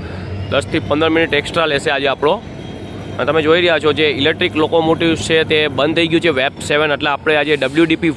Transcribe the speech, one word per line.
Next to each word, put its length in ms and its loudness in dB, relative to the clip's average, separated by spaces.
દસથી 380 -2
પંદર 200 2
મિનિટ 300 2
એક્સ્ટ્રા 340 -2
લેશે 180 -2
આજે 180 0
આપણો. 260 0
અને 120 -4
તમે 200 2
જોઈ 180 4
રહ્યા 200 2
છો 80 4
જે 180 2
ઇલેક્ટ્રિક 520 0
લોકોમોટિવ 520 2
છે 100 2
તે 60 4
બંધ 180 0
થઈ 160 2
ગયું 140 2
છે 140 2
વેબ 280 -2
સેવન, 280 2
એટલે 140 -2
આપણે 260 0
આજે 200 2
ડબલ્યુડીપી 600 0